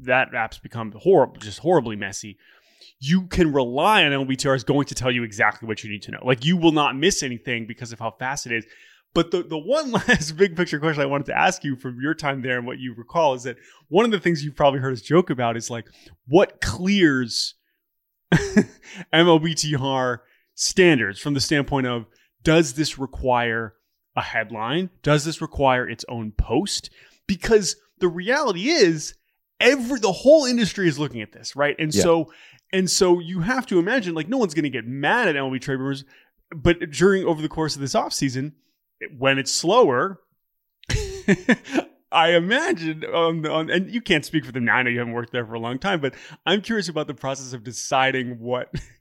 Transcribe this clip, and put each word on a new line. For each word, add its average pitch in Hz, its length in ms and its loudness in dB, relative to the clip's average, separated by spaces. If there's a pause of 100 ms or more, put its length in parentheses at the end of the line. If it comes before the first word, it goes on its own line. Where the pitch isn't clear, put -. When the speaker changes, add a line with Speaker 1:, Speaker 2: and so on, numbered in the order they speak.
Speaker 1:
that 127 340 0
app's 113 220 -6
become 113 340 -10
horrible, 135 460 2
just 101 220 -14
horribly 139 360 0
messy. 98 420 -10 (640)
You 175 280 0
can 170 260 2
rely 143 500 2
on 151 80 6
M 139 80 0
L 139 60 -4
B 131 100 -2
T 139 140 -2
R 135 60 2
is 131 80 -4
going 139 240 0
to - 80 -14
tell 127 160 -2
you 123 120 -2
exactly 110 440 -2
what 107 160 -6
you 110 60 -12
need 104 140 -10
to - 80 -16
know. 107 140 -12
Like, 123 180 0
you 170 140 2
will 165 140 6
not 143 260 0
miss 170 260 0
anything 120 440 -6
because 117 260 -14
of 113 60 -16
how 113 200 -6
fast 135 280 -8
it 120 40 -8
is. 113 140 -4 (480)
But 170 180 0
the, 180 120 0
the 160 140 -8
one 254 340 -2
<laughs> 226 160 -2
last 160 280 0
big 170 220 2
picture 170 200 -2
question 147 240 0
I 143 40 2
wanted 139 220 -2
to - 100 -4
ask 175 260 2
you 139 140 -4
from 123 240 -12
your 147 120 -2
time 139 280 -4
there 127 160 -2
and 120 100 -8
what 127 120 -10
you 127 140 -10
recall 139 400 0
is 123 100 -8
that 123 120 -10 (320)
one 180 160 4
of 240 80 0
the 202 80 0
things 165 240 0
you've 147 140 -8
probably 139 240 4
heard 131 100 -2
us 123 100 -8
joke - 280 4
about 120 260 -2
is, 117 140 -8
like, 117 180 -10 (400)
what 160 320 4
clears 165 960 0 (400)
<laughs> - 380 -20
M 392 340 2 (460)
L 165 260 6
B 160 140 -2
T 151 200 -4
R 135 500 -2 (320)
standards 131 640 4
from 147 140 -2
the 139 60 0
standpoint 135 480 0
of, 120 200 -4 (360)
does 160 300 4
this 143 260 -4
require 120 760 -2 (420)
a 117 40 0
headline? 117 680 -4 (120)
Does 147 240 2
this 160 160 -8
require 131 460 0
its - 200 -10
own 113 240 -8
post? - 580 -2 (380)
Because 202 480 2 (240)
the 190 80 2
reality 196 600 -2
is, 170 440 2 (460)
every, 247 400 2
the 220 120 0
whole 294 340 6
industry 233 420 0
is 139 100 2
looking 131 240 -4
at 107 120 -12
this, - 200 -14
right? 143 240 0
And 156 160 -2
Speaker 2:
Yeah. - 80 4
Speaker 1:
so, 165 320 2 (380)
and 190 180 0
so 180 300 4
you 175 220 -6
have 247 260 -2
to 185 120 2
imagine, 185 360 0
like, 160 140 -6
no 262 80 -2
one's 202 160 0
gonna 151 160 -2
get 117 180 -6
mad 165 400 0
at 156 80 2
M 139 100 -2
L 131 60 -4
B 131 80 -4
Trade 135 200 -4
Rumors, 135 240 -6 (500)
but 170 380 0
during, 185 340 4
over 156 160 0
the 151 80 -2
course 156 260 -4
of 143 60 -10
this 135 120 -4
offseason, 151 600 -2 (640)
when 135 200 2
it's 135 140 -4
slower, 180 720 2 (680)
<laughs> - 1200 -2
I 165 220 4
imagine, 175 720 0 (100)
um, 165 320 0
on, 156 240 -2
and 180 220 -2
you 233 80 -4
can't 160 240 0
speak 151 220 -4
for 127 80 -12
them 127 100 -4
now, 113 140 4
I 127 60 2
know 123 60 0
you 120 100 0
haven't 120 140 -6
worked 117 200 -8
there 120 120 -4
for 110 100 -12
a 117 40 -8
long 120 200 -6
time, 190 200 -2
but 135 160 -4 (300)
I'm 190 160 2
curious 208 260 -4
about 151 200 -4
the 147 60 -8
process 135 380 -8
of 120 140 -12
deciding 131 760 -2
what 123 340 -6 (280)